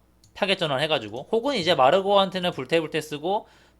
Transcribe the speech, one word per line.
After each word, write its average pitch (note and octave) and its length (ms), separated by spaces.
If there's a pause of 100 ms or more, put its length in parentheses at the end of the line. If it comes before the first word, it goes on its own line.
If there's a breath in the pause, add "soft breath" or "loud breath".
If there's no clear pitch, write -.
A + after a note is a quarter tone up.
(340)
타겟 G3 220
전환해가지고. C#3 760
혹은 A#3+ 240
이제 F3 200
마르고어한테는 F#3 760
불태, E3 280
불태 D#3 220
쓰고 D#3+ 460 (320 soft breath)